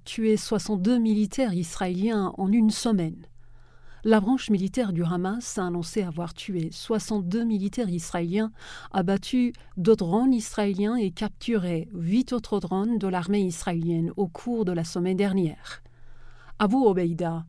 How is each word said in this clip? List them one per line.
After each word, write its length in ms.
tué 340
soixante-deux 600
militaires 560
israéliens 800
en 140
une 180
semaine. 560
La 160
branche 320
militaire 420
du 100
Hamas 540
a 80
annoncé 380
avoir 320
tué 360
soixante-deux 760
militaires 440
israéliens, 600
abattu 640
deux 200
drones 400
israéliens 640
et 120
capturé 880
huit 360
autres 280
drones 400
de 80
l'armée 340
israélienne 760
au 100
cours 380
de 60
la 120
semaine 340
dernière. 640
Abu 160
Obeida, 720